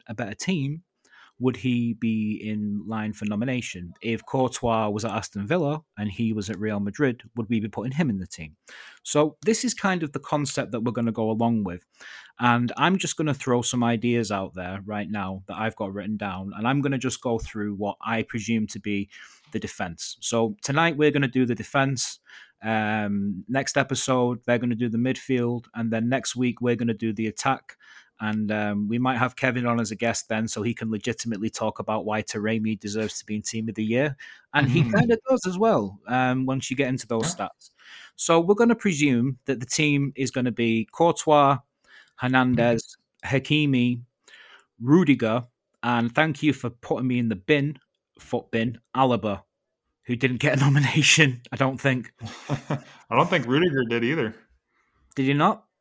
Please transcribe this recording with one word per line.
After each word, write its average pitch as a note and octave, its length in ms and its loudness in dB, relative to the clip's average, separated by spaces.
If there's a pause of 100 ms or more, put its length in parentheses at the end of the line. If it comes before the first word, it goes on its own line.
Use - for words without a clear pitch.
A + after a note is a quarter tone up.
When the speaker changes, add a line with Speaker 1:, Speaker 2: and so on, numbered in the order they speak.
Speaker 1:
a A2+ 60 -12
better G2+ 200 -8
team, D#3 500 -4 (580)
would B2+ 140 2
he A#2+ 380 0
be G#2+ 400 -2 (100)
in G#2+ 420 -4
line G#2+ 280 -4
for - 100 -12
nomination? G#2 800 -4
If A2+ 240 -4
Courtois A#2 640 0
was G#2 160 -2
at G#2+ 60 -4
Aston G#2 360 -6
Villa D#3 340 0 (160)
and G#2 140 -4
he A2+ 220 -2
was G#2+ 160 -4
at G2 100 -8
Real G#2 220 -2
Madrid, A#2 400 0 (160)
would A2 100 -4
we A2 140 0
be A2 80 -4
putting A#2 240 -6
him D3+ 160 0
in G2 100 -2
the F2+ 80 -8
team? D#2+ 300 -16 (460)
So D3+ 420 2
this A3 180 2
is A#3+ 100 0
kind F3+ 300 -2
of D3 80 -6
the - 80 -8
concept C#3+ 520 -4
that A#2 100 -4
we're A#2+ 100 0
gonna A#2 220 0
go A2 180 0
along A2+ 320 2
with. F2+ 220 -8 (540)
And A#2+ 360 2
I'm F3 220 2
just - 180 -6
gonna D3+ 180 0
throw B2 280 0
some B2 240 -2
ideas A#2 480 0
out F#2+ 200 -4
there F#2 320 -8
right G#2 240 -6
now G2 380 -6
that G2 100 -12
I've A2 200 -2
got G2 160 -6
written G2+ 240 -4
down. G2 400 -6
And A2 100 -2
I'm C#3 140 2
gonna C3+ 160 0
just A#2+ 240 -4
go A#2 180 -2
through G#2 360 -6
what G2+ 260 -4
I A2+ 220 -2
presume A2 440 -2
to - 120 -12
be G2+ 280 -4 (460)
the A2 60 -4
defense. - 600 -8
So A2+ 420 -2
tonight D#3 360 0
we're D3 140 4
gonna C#3 180 2
do B2+ 160 2
the A#2 100 0
defense. - 640 -2 (420)
Um, G#2 840 -2
next C3+ 300 -2
episode, B2+ 680 0
they're A#2+ 140 2
gonna A#2+ 160 0
do A#2+ 140 0
the A2+ 80 -2
midfield. A#2+ 760 0
And A2+ 160 -4
then A2+ 200 0
next B2+ 260 -2
week, B2 240 0
we're A#2+ 160 2
gonna A#2 180 0
do A2 200 -2
the A2 140 -4
attack. - 500 -4 (440)
And, G#2+ 300 -2
um, G#2 380 -2
we A#2 100 0
might B2+ 180 0
have B2 200 -2
Kevin B2 280 0
on A#2+ 140 2
as A2 120 -2
a G#2+ 40 -6
guest A#2 320 -2
then, A2 220 -2
so A2 120 -6
he A2+ 120 -2
can A2+ 180 -6
legitimately A2 580 -4
talk - 300 -4
about G#2+ 240 -2
why G#2+ 180 -2
Taremi A2 560 -2
deserves G#2+ 420 -6
to - 60 -14
be G#2+ 120 -6
in G#2+ 40 -6
Team A2+ 280 -6
of G#2+ 60 -8
the A2 100 -2
Year. C3 320 0 (360)
And C#3+ 160 4
he D#3+ 120 4
Speaker 2:
Mm-hmm. G#3+ 160 2
Speaker 1:
kinda A#3 200 4 (120)
does B3+ 180 0
as F3+ 100 -2
well, C#3+ 480 2
um, B2+ 400 0
once C3 240 -4
you C3 60 -6
get C3 140 0
into C3 180 -4
those A#2 320 -2
Speaker 2:
Yeah. G2 80 -4
Speaker 1:
stats. - 220 -20 (480)
So E3 240 4
we're F#3+ 140 4
gonna A#3 200 6
presume C#3 720 2
that B2 160 -2
the B2+ 40 -10
team C#3+ 520 2
is C3 140 -2
gonna B2 200 0
be A2+ 400 2
Courtois, D3 680 4 (560)
Hernandez, B2 800 2 (260)
Speaker 2:
Mm-hmm. - 140 0
Speaker 1:
Hakimi, C3 640 2 (800)
Rudiger, B2+ 640 4 (380)
and A#2 300 0
thank D#3 300 2
you D3+ 100 6
for B2+ 160 -6
putting B2+ 380 -4
me B2 120 0
in A#2+ 100 0
the G#2 80 0
bin, C#3+ 400 2 (420)
foot - 320 -6
bin, A2+ 280 -2 (160)
Alaba, A2 480 2 (600)
who B2 140 -4
didn't B2+ 240 0
get C3+ 160 4
a - 20 2
<laughs> C#3 60 4
nomination, C#3 760 4 (120)
I - 20 -6
don't C3 240 0
think. B2+ 380 0
Speaker 2:
<laughs> - 320 -12
I - 640 -6
don't E3 140 4
think D3+ 180 0
Rudiger C#3 420 2
did A#2 140 0
either. B2 320 0 (800)
Speaker 1:
Did C3+ 100 0
he C#3 80 4
not? F3+ 320 2 (160)